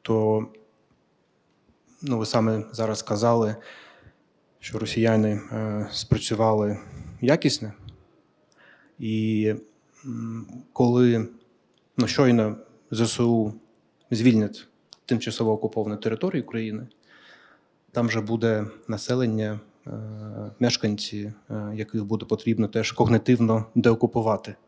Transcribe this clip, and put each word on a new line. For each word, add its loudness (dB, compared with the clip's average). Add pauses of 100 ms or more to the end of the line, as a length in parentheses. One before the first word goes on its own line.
то, 0 (1500)
ну, -2
ви -2
саме 0
зараз -4
сказали, 2 (1040)
що -10
росіяни, 2 (100)
е, -6
спрацювали 0 (420)
якісно. 0 (1300)
І, 0 (520)
м, -10 (260)
коли, 4 (680)
ну, 2
щойно 4 (380)
З -2
С -2
У 2 (580)
звільнять 2 (380)
тимчасово -2
окуповані -4
території -4
України, -8 (1040)
там 0
же 0
буде 0 (200)
населення, -2 (280)
е, -12 (680)
мешканці, -2 (160)
е, -8
яких -6
буде -4
потрібно 0
теж -2
когнитивно 4 (100)
деокупувати. 2 (120)